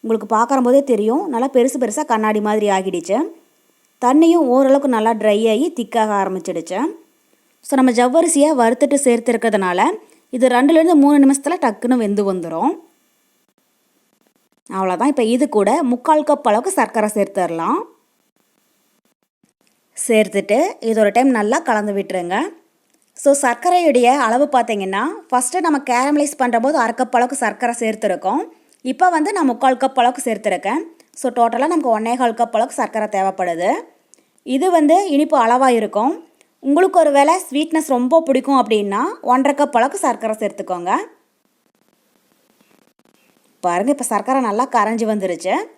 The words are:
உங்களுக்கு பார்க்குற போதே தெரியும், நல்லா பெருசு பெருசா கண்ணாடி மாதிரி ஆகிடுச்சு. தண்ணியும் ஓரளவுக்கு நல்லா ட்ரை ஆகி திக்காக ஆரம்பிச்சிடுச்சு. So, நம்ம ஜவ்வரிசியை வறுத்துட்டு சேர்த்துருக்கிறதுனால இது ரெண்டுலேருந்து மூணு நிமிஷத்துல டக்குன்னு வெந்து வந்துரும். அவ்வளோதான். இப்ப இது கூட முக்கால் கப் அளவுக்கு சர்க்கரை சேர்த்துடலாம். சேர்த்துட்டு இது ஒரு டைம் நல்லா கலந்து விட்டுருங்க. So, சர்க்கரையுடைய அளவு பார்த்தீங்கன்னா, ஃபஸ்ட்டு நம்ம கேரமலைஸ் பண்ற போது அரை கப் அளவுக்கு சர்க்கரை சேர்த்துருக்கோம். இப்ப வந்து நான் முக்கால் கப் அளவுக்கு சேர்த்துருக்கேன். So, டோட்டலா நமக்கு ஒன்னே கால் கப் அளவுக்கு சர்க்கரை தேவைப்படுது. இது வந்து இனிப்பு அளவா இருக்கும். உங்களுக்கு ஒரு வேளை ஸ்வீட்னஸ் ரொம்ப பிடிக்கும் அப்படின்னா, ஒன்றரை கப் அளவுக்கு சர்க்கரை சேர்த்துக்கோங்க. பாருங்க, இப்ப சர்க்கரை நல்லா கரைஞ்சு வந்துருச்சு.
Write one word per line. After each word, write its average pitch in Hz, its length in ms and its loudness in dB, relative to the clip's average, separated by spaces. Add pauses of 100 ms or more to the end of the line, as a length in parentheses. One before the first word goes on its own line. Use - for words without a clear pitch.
உங்களுக்கு 220 320 -4
பார்க்குற 240 320 2
போதே 269 140 4 (100)
தெரியும், 226 320 0 (100)
நல்லா 240 220 -2
பெருசு 262 260 2
பெருசா 262 300 -4
கண்ணாடி 214 360 0
மாதிரி 214 280 0
ஆகிடுச்சு. 185 420 -4 (880)
தண்ணியும் 320 480 4
ஓரளவுக்கு 277 420 4
நல்லா 220 160 0 (100)
ட்ரை 208 180 2 (140)
ஆகி 262 140 0 (120)
திக்காக 220 320 -2 (100)
ஆரம்பிச்சிடுச்சு. 185 580 -6 (880)
So, - 120 -4
நம்ம 262 180 4
ஜவ்வரிசியை 294 540 4 (100)
வறுத்துட்டு 262 360 2 (100)
சேர்த்துருக்கிறதுனால 214 760 0 (540)
இது 247 100 2 (100)
ரெண்டுலேருந்து 320 480 4
மூணு 285 200 6
நிமிஷத்துல 277 320 2 (100)
டக்குன்னு 240 380 0
வெந்து 202 260 -2
வந்துரும். 180 420 -2 (2000)
அவ்வளோதான். 247 360 0
இப்ப 262 100 0 (100)
இது 254 120 2 (120)
கூட 202 120 2 (220)
முக்கால் 302 380 0
கப் 285 220 0
அளவுக்கு 262 280 0
சர்க்கரை 214 380 0
சேர்த்துடலாம். 185 640 -2 (2250)
சேர்த்துட்டு 214 520 0 (320)
இது 220 140 -2
ஒரு 202 140 2
டைம் 262 220 2
நல்லா 214 200 0 (100)
கலந்து 208 300 -2
விட்டுருங்க. 185 380 -6 (840)
So, 285 60 4 (140)
சர்க்கரையுடைய 269 640 2 (180)
அளவு 247 300 2
பார்த்தீங்கன்னா, 208 480 -2 (260)
ஃபஸ்ட்டு 254 380 -2
நம்ம 294 120 0 (120)
கேரமலைஸ் 285 500 0
பண்ற 240 240 0
போது 302 200 0
அரை 226 160 -4
கப் 254 160 -4
அளவுக்கு 247 260 -2
சர்க்கரை 233 400 -4
சேர்த்துருக்கோம். 214 580 -2 (500)
இப்ப 349 240 2
வந்து 302 220 -2
நான் 302 140 0
முக்கால் 254 320 0
கப் 262 180 0
அளவுக்கு 247 260 0
சேர்த்துருக்கேன். 214 540 -4 (380)
So, - 80 -6 (100)
டோட்டலா 233 360 0
நமக்கு 262 220 0
ஒன்னே 226 260 -4
கால் 233 200 0
கப் 233 160 -2
அளவுக்கு 247 240 -2
சர்க்கரை 214 340 -4
தேவைப்படுது. 190 560 -2 (840)
இது 285 120 0 (100)
வந்து 302 180 4 (200)
இனிப்பு 302 200 2 (100)
அளவா 254 240 4 (100)
இருக்கும். 214 340 -2 (540)
உங்களுக்கு 370 360 2
ஒரு 302 140 2
வேளை 294 160 4 (120)
ஸ்வீட்னஸ் 311 500 -4
ரொம்ப 247 200 0 (120)
பிடிக்கும் 262 340 2
அப்படின்னா, 208 400 0 (300)
ஒன்றரை 269 280 2
கப் 285 200 0
அளவுக்கு 285 260 0
சர்க்கரை 220 360 -4
சேர்த்துக்கோங்க. 180 500 -6 (2750)
பாருங்க, 180 300 0
இப்ப 269 160 -10
சர்க்கரை 240 360 -2
நல்லா 214 180 -2 (100)
கரைஞ்சு 220 360 0
வந்துருச்சு. 185 440 -4 (220)